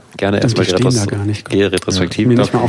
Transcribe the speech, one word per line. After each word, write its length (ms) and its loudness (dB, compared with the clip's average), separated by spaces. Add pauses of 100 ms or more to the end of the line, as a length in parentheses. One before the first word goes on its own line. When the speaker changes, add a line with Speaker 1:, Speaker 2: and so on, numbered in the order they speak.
(180)
Speaker 1:
gerne 200 0
Speaker 2:
Stimmt, 60 0 (160)
Speaker 1:
erstmal 60 2
Speaker 2:
die 60 0
Speaker 1:
die 60 2
Speaker 2:
stehen 60 0
da 180 2
Speaker 1:
Retros-, 60 -2
Speaker 2:
gar 180 -4
nicht. 260 -6
Speaker 1:
die 120 2
Retrospektiven. 680 0
Speaker 2:
Mir 60 4
nicht 140 0
Speaker 1:
Da 60 2
Speaker 2:
mal 100 0